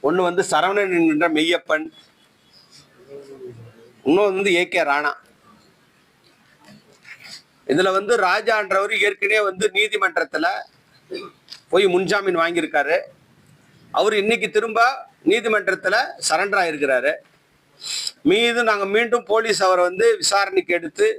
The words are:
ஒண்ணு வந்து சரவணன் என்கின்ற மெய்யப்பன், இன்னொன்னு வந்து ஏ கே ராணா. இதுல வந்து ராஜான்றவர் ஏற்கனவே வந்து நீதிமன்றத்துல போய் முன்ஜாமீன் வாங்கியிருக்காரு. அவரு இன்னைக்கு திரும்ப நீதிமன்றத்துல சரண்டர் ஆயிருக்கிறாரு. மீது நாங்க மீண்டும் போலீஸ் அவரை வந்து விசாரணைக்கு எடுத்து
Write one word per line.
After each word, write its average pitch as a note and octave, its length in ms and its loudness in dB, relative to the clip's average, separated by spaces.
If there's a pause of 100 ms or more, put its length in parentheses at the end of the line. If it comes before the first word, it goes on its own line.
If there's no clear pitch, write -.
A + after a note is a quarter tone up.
ஒண்ணு F3+ 200 2
வந்து F3 240 -2
சரவணன் F#3 480 0
என்கின்ற E3 360 2
மெய்யப்பன், D#3+ 500 0 (2250)
இன்னொன்னு F#3+ 320 2
வந்து G3 220 0
ஏ - 100 2
கே F3+ 180 0
ராணா. C#3+ 220 0 (2500)
இதுல F#3 260 2
வந்து G3+ 160 0 (140)
ராஜான்றவர் G#3 680 0 (140)
ஏற்கனவே G#3 420 0
வந்து F#3 160 -4 (120)
நீதிமன்றத்துல F3+ 720 -2 (1200)
போய் F#3+ 220 4
முன்ஜாமீன் F#3 480 0
வாங்கியிருக்காரு. D#3 560 0 (1000)
அவரு G#3+ 240 2
இன்னைக்கு A3 240 0 (100)
திரும்ப A3 240 0 (500)
நீதிமன்றத்துல G3+ 640 0 (340)
சரண்டர் G3 340 0
ஆயிருக்கிறாரு. C#3+ 500 0 (1160)
மீது A#3 280 2 (100)
நாங்க G3+ 160 0 (120)
மீண்டும் A#3 340 0
போலீஸ் A3 360 0
அவரை F3+ 220 4
வந்து F#3 160 0 (180)
விசாரணைக்கு F#3+ 560 0
எடுத்து E3+ 280 -2 (120)